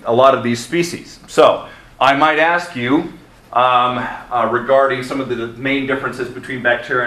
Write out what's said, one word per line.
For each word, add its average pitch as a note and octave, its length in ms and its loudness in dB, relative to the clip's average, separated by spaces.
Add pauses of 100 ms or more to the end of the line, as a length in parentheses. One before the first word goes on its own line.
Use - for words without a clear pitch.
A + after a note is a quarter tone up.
a A#2 80 -2
lot C3 220 6
of A#2 80 -4
these A#2+ 200 -2
species. - 640 -6
So B2+ 380 4 (340)
I C3+ 160 4
might D3+ 240 2
ask E3+ 380 0
you, B2+ 380 -2 (380)
um, B2 460 2 (320)
uh, A#2 200 -2
regarding C3 520 2
some C3+ 200 -6
of B2 80 -8
the A#2 60 -4 (200)
main C3+ 300 -4
differences C3 420 -6
between B2+ 340 -12
bacteria B2 440 -2